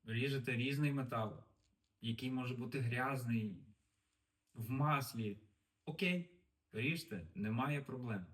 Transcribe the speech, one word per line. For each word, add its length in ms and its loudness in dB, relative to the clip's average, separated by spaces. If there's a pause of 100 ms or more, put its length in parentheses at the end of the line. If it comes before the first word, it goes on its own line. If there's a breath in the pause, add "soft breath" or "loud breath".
ріжете 500 0
різний 380 4
метал, 500 0 (580)
який 300 -2
може 240 0
бути 240 -2
грязний, 760 2 (960)
в 160 -6
маслі, 680 0 (480)
окей, 440 0 (440)
ріжте, 640 -2
немає 460 0
проблем. 520 -4